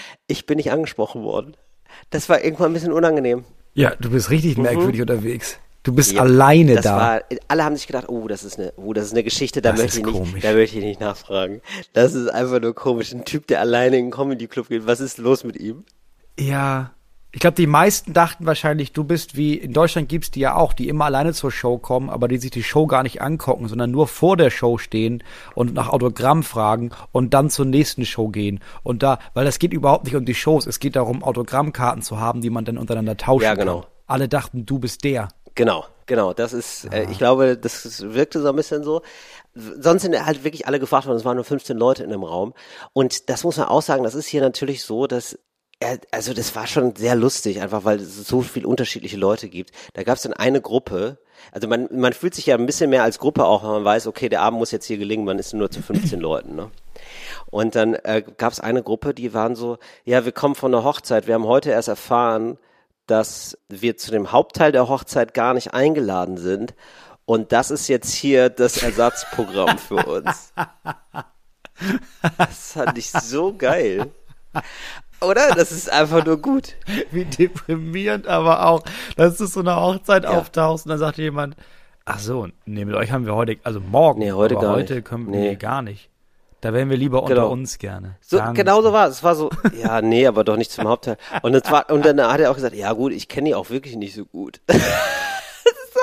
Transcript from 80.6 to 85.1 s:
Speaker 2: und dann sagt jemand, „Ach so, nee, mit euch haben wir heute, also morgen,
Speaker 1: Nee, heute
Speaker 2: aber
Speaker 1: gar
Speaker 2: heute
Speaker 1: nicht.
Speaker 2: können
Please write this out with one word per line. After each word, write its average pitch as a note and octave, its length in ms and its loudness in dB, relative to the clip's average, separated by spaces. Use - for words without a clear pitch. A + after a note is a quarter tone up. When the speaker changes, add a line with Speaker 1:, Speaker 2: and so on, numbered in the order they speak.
Speaker 2:
und D3+ 40 -6
dann D3+ 80 -2
sagt D3+ 200 -2
jemand, D3 380 -6
„Ach G2+ 160 -8
so, A2+ 260 -6
nee, G#2 200 -8
mit G#2 100 -4
euch G#2+ 160 -2
haben B2+ 160 -2
wir G#2+ 80 -4
heute, A2+ 300 -2
also A2 160 -6
morgen, A#2+ 400 4
Speaker 1:
Nee, G2+ 120 -2
heute G#2+ 220 4
Speaker 2:
aber G2+ 100 2
Speaker 1:
gar G2+ 120 2
Speaker 2:
heute C3+ 200 -2
Speaker 1:
nicht. A#2 100 -8
Speaker 2:
können A#2 200 -8